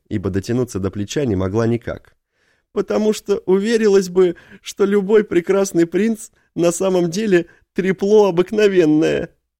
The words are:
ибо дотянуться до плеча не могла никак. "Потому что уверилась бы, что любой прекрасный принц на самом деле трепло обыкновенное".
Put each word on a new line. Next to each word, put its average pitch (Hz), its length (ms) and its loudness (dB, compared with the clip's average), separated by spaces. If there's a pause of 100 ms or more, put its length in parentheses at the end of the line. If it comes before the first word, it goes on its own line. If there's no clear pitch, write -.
ибо 95 220 -4
дотянуться 117 480 -4
до 95 100 -4
плеча 101 360 -6
не 110 100 -2
могла 95 320 -2
никак. - 480 -8 (560)
"Потому 208 420 -2
что 202 320 -4
уверилась 196 640 2
бы, 180 280 0 (260)
что - 220 -4
любой 208 380 2
прекрасный 185 640 0
принц 208 460 -4 (240)
на 170 160 0
самом 180 400 -2
деле 185 340 0 (300)
трепло 196 540 2
обыкновенное". 170 1000 2 (300)